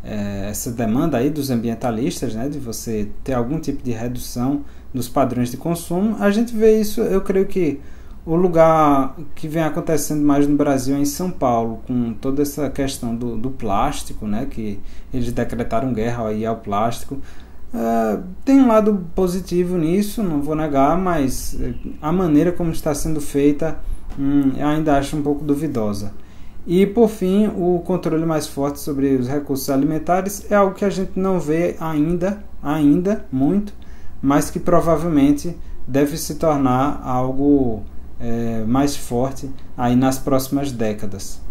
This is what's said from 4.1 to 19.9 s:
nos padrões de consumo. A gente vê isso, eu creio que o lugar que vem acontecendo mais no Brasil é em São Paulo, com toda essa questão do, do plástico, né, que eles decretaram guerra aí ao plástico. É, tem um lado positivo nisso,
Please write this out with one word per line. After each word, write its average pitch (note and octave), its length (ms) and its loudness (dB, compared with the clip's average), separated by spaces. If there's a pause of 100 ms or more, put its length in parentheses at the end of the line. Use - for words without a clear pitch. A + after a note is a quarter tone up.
nos B2 160 -4
padrões B2 440 0
de B2+ 60 -8
consumo. F3 640 -2
A G3+ 120 2
gente A#3 240 0
vê A3 260 6
isso, G#3+ 200 0
eu F#3+ 200 2
creio F#3+ 240 2
que E3 340 0 (460)
o E3 100 0
lugar D#3+ 800 4 (200)
que - 120 -6
vem D#3 140 -2
acontecendo D3+ 640 0
mais C#3+ 240 4
no D3 80 4
Brasil C#3 400 2
é C#3+ 40 0
em C#3+ 60 2
São F3+ 240 -2
Paulo, A#2 560 0
com A#2+ 280 0
toda C3+ 280 -2
essa C#3+ 300 -2
questão C3 440 -2
do, A#2 220 -4
do B2 140 -2
plástico, A2+ 760 -2
né, G#2+ 240 -2
que G#2 300 -4 (340)
eles A#2+ 180 0
decretaram A#2+ 600 -2
guerra A#2 360 -2
aí G#2+ 140 -2
ao A2 120 0
plástico. G#2+ 640 -2 (560)
É, A3 440 0 (260)
tem C4+ 160 6
um B3 60 8
lado G#3+ 380 4 (100)
positivo F3+ 640 0
nisso, F#3 460 0